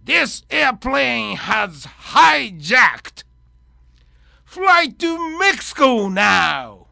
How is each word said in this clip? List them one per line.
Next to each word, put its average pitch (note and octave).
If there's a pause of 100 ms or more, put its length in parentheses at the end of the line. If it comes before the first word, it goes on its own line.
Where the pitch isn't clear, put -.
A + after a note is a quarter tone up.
This D#4
airplane B3+
has G3 (240)
hijacked! A#3 (1200)
Fly F4 (120)
to E4
Mexico C4
now! E3